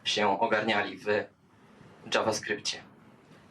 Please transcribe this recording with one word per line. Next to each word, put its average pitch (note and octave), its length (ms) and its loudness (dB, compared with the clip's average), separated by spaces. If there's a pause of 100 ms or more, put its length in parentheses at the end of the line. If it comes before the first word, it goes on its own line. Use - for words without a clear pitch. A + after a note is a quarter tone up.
się G2+ 360 2
ogarniali G#2 580 2
w F#2+ 100 -12 (1080)
JavaScriptie. - 640 -2 (720)